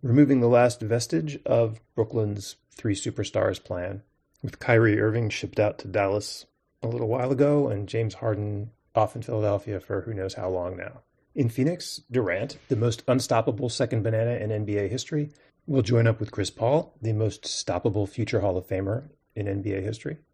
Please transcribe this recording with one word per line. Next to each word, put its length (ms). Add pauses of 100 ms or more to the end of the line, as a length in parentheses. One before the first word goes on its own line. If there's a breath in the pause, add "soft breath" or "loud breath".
removing 400
the 80
last 320
vestige 640
of 340 (160)
Brooklyn's 600 (120)
three 260
superstars 680
plan, 380 (420)
with 160
Kyrie 400
Irving 300
shipped 280
out 200
to 100
Dallas 580 (380)
a 60
little 180
while 240
ago 380
and 180
James 280
Harden 560 (220)
off 220
in 60
Philadelphia 580
for 220
who 120
knows 200
how 160
long 260
now. 240 (340)
In 140
Phoenix, 540 (100)
Durant, 460 (100)
the 80
most 320
unstoppable 640
second 340
banana 320
in 160
N 140
B 100
A 140
history, 400 (380 soft breath)
will 140
join 240
up 140
with 100
Chris 220
Paul, 500
the 100
most 340
stoppable 640
future 340
Hall 140
of 120
Famer 420 (260)
in 120
N 160
B 100
A 80
history 360 (160)